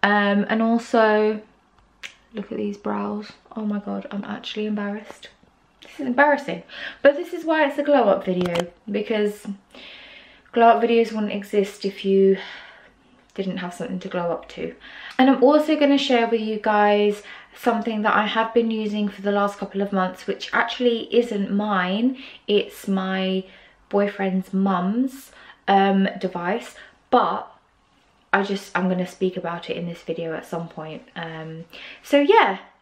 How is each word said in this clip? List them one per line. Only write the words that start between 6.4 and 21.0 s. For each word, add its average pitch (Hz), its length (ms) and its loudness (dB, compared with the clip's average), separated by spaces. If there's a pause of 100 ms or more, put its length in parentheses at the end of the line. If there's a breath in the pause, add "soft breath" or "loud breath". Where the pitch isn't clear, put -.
But 285 140 6
this 349 180 -8
is 320 100 -10
why 311 220 2
it's 285 120 -4
a 294 40 0
glow 285 220 4
up 196 200 2
video, 180 440 -2 (200)
because 208 560 -2 (1080 loud breath)
glow 233 160 6
up 226 160 6
videos 226 280 2
wouldn't 208 200 -4
exist 202 520 -4
if 196 200 -6
you 196 340 6 (960 loud breath)
didn't 190 240 -6
have 180 160 -8
something 180 240 -8
to 185 100 -12
glow 175 220 -4
up - 200 -6
to. - 240 -10 (440 loud breath)
And 254 100 6
I'm 254 140 4
also 302 360 6
gonna 285 200 6
share 233 300 2
with 226 120 2
you 214 180 -4
guys 208 640 2 (320 loud breath)
something 214 480 -2
that 214 120 2
I 214 120 2
have 220 280 -2
been 233 160 2
using 208 380 -2
for 196 140 -10
the 202 100 -2
last 202 260 0
couple 196 240 -6
of 196 100 -4
months, 185 340 -2
which - 260 -8
actually 233 600 0